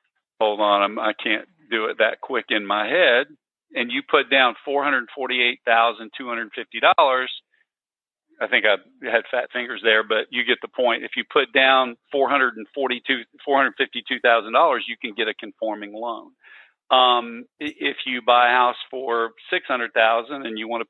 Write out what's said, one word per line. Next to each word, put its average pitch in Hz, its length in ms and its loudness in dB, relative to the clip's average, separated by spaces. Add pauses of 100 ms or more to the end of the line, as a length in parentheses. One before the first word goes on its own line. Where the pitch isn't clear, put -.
(400)
hold 104 200 0
on, 101 220 4
I'm, 107 160 -2
I 110 140 -2
can't - 360 -4 (220)
do 110 160 -2
it - 120 -6
that 113 220 0
quick 123 300 -6
in 107 140 0
my 104 220 -2
head, 139 400 2 (480)
and 120 160 -4
you 135 180 -4
put 135 220 2
down 131 240 4 (100)
four 143 200 -2
hundred 131 280 -2
forty-eight 123 540 -2
thousand 113 500 2
two 127 120 -10
hundred 117 260 -8
fifty 117 260 -10
dollars, 135 520 2 (1080)
I 113 60 -4
think 107 180 0
I 104 120 4 (280)
had 113 260 0
fat 123 220 -4
fingers 120 300 -8
there, 110 220 2
but 110 260 -2
you 123 140 -4
get 120 180 0
the 123 60 -12
point. 120 340 -2
If 117 140 -12
you 120 140 -6
put 131 220 0
down 131 440 2 (160)
four 135 180 2
hundred 127 260 0
and 110 180 -12
forty-two, 127 480 -4 (220)
four 139 120 0
hundred 131 200 2
fifty-two 127 440 -6
thousand 113 320 2
dollars, 131 340 2
you 117 140 -12
can 110 140 -10
get 110 140 -2
a 104 60 -6
conforming 104 580 -10
loan. 110 380 -10 (600)
Um, 120 540 2 (160)
i-, 147 180 -10
if 143 280 -4
you 123 160 -6
buy 120 260 6
a 120 40 2
house 123 240 2 (140)
for 117 420 -4 (200)
six 180 140 -4
hundred 120 260 -4
thousand 117 540 0
and 110 120 -8
you 113 100 -10
wanna 113 220 -6